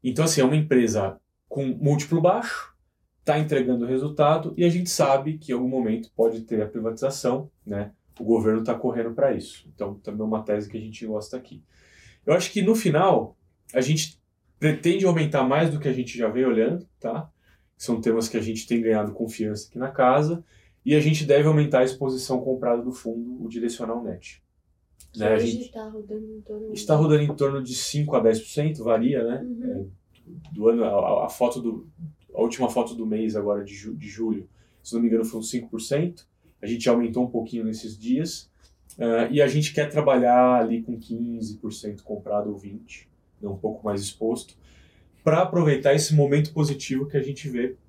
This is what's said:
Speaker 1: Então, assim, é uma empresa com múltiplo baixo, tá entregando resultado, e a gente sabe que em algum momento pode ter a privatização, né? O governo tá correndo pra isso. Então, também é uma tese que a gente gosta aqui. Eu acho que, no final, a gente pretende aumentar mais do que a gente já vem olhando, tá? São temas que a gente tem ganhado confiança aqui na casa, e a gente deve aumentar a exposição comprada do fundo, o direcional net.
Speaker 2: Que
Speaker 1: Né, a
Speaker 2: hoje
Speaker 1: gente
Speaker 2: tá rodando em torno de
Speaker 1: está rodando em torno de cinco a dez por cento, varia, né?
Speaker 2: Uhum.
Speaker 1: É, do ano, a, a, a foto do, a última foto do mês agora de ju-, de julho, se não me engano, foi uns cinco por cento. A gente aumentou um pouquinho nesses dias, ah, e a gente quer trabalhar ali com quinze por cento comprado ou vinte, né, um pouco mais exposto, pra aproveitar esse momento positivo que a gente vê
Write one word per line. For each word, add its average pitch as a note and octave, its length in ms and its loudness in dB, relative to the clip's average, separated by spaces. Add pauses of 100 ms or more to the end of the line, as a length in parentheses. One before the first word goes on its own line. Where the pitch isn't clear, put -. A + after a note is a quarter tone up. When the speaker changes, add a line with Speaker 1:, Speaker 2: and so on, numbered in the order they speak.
Speaker 1:
Então, C#3 220 0
assim, D#3 160 2
é C3 60 6
uma D3 100 4
empresa A#2 640 2 (300)
com C#3 160 -4
múltiplo D3 560 0
baixo, G3+ 520 0 (520)
tá D3 120 2
entregando B2+ 480 0
resultado, D3 720 0
e F3 60 2
a F3 60 6
gente F3 200 0
sabe C#3+ 480 2
que - 140 -10
em B2 40 0
algum B2+ 120 -2
momento A2+ 480 -2
pode A2+ 260 2
ter A2 200 -2
a G#2 60 -2
privatização, B2 840 -4 (140)
né? G2+ 260 -6 (280)
O A2+ 40 -10
governo A2 400 2
tá A#2+ 100 -2
correndo A2+ 400 -4
pra C3+ 200 2
isso. - 400 -10
Então, G2+ 220 -8
também G#2+ 260 -10
é G#2+ 40 -2
uma A2 180 -2
tese G#2 260 -2
que A2 80 -10
a - 20 -6
gente A2 260 -12
gosta G#2+ 320 -8
aqui. - 240 -18 (640)
Eu D3 80 2
acho F3+ 180 0
que, G3+ 100 -2
no G#3 120 4
final, E3+ 640 2 (360)
a B2+ 80 2
gente D3+ 380 -2 (380)
pretende E3+ 480 2
aumentar D3+ 380 2
mais D3 260 2
do D3 100 -2
que C#3+ 80 -4
a B2+ 60 0
gente A#2+ 240 -6
já A2+ 120 0
vem B2+ 160 2
olhando, B2 420 2 (120)
tá? A#2+ 300 -6 (480)
São A2+ 240 -2
temas A2+ 260 2
que A#2 100 -4
a G#2+ 40 0
gente A2 240 -6
tem A#2 160 0
ganhado G#2+ 320 2
confiança G#2+ 540 -6
aqui - 100 -16
na B2+ 140 -6
casa, D3+ 520 2 (400)
e D3 120 4
a D3+ 40 6
gente D3+ 260 2
deve D3 220 6
aumentar D3 320 4
a B2+ 40 6
exposição C3 580 -2
comprada A#2+ 400 0
do B2 100 -6
fundo, A#2 520 -10
o A2+ 40 -8
direcional A#2 560 -6
net. - 380 -12 (680)
Speaker 2:
Que G#2+ 80 -14
Speaker 1:
Né, G#2+ 80 0
a A3 80 6
Speaker 2:
hoje A#3 120 2
Speaker 1:
gente - 240 -6
Speaker 2:
tá A3 180 -12
rodando G#3+ 480 -12
em - 40 -16
torno G#3+ 260 -12
de G#3+ 60 -10
Speaker 1:
está - 220 0
rodando D3+ 280 4
em D3+ 120 -2
torno C#3 260 -2
de B2 140 -8
cinco D3 400 -4
a A#2+ 40 4
dez A2 200 4
por - 80 -12
cento, D3 360 -2
varia, A#2 400 2
né? B2 200 -4
Speaker 2:
Uhum. A#3 480 -8 (340)
Speaker 1:
É, - 280 -18
do G#2+ 160 4
ano, A#2 160 2
a, G2+ 380 2
a, - 20 -2
a - 40 -8
foto B2 300 -2
do, A2 300 -6 (440)
a G2+ 80 -2
última A#2+ 280 0
foto - 260 -2
do A2+ 100 -6
mês G#2+ 300 -2
agora G2+ 280 -2
de F#2+ 120 -14
ju-, A2 180 -12
de G#2 140 -12
julho, G#2+ 400 -4 (340)
se - 120 -12
não A#2 80 0
me A#2 60 4
engano, A2 180 4
foi A2+ 140 -8
uns A2+ 100 -8
cinco A#2+ 200 -6
por A2 120 -8
cento. E3+ 440 -2 (360)
A G2+ 60 -10
gente A#2 200 -2
aumentou A#2+ 380 2
um B2 40 -8
pouquinho A2+ 360 -4
nesses A2 320 -8
dias, C3 520 -4 (480)
ah, A#2 320 2
e D3 120 4
a C3+ 60 8
gente D3+ 260 0
quer D3 160 0
trabalhar B2 720 6
ali A2+ 200 0
com A#2 160 -8
quinze A2+ 600 -6
por G#2+ 160 -10
cento G#2 300 -12
comprado G#2 460 -4
ou G2 80 -8
vinte, - 520 -18 (320)
né, G2+ 80 -8
um F2+ 80 -8
pouco - 260 -6
mais G2+ 160 -2
exposto, A2 560 -6 (680)
pra D#3+ 160 4
aproveitar D3+ 520 4
esse - 220 2
momento C#3+ 380 4
positivo C#3 540 -2
que D3 100 -2
a B2+ 60 2
gente C#3 260 -8
vê B2 260 -4 (140)